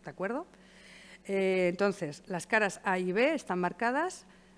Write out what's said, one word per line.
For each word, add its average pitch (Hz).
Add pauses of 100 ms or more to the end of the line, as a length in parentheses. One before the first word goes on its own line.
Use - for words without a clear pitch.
¿de -
acuerdo? 226 (800)
Eh, 190
entonces, 180
las 175
caras 214
A 185
y 180
B 247
están 185
marcadas, 247 (320)